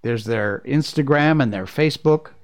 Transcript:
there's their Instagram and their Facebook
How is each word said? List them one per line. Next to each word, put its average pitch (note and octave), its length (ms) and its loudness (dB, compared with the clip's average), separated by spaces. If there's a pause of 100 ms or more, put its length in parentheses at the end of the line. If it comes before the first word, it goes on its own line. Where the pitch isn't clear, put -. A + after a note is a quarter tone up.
there's A2+ 240 -4
their G#2 400 -2
Instagram D3 760 2
and G#2+ 100 0
their F#2+ 120 -6
Facebook D3+ 640 0 (120)